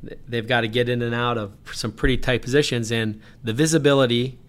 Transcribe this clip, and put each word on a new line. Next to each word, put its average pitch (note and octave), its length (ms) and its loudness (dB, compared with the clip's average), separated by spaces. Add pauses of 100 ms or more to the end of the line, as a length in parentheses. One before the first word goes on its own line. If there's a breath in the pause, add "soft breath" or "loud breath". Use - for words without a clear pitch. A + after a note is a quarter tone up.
Th-, - 200 -14
they've A#2 200 -4
gotta A#2 200 2
get A#2+ 200 0
in A#2+ 140 -2
and A#2 140 -2
out A#2+ 240 0
of G2+ 140 -8 (200)
some A#2 180 -6
pretty C3 260 2
tight A#2+ 260 0
positions, B2 480 0
and A2 280 -2 (240 loud breath)
the A2+ 80 -4
visibility, C3+ 840 2 (120)